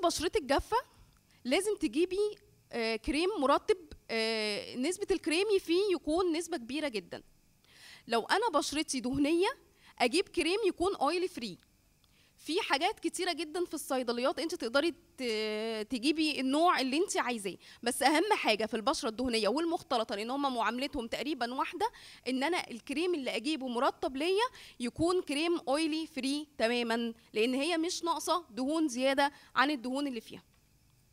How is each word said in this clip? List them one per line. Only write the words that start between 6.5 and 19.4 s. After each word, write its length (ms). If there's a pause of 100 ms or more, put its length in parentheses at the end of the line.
كبيرة 300
جدًا. 360 (840)
لو 140
أنا 280 (100)
بشرتي 400
دهنية 480 (520)
أجيب 280
كريم 400
يكون 280
اويل 340
فري، 280 (880)
في 160
حاجات 380
كتيرة 340
جدًا 320
في 80
الصيدليات 640
انت 160
تقدري 360 (260)
ت-، 720
تجيبي 500
النوع 400
اللي 180
انت 200
عايزاه، 400 (260)
بس 200
اهم 300
حاجة 320
في 80
البشرة 360
الدهنية 380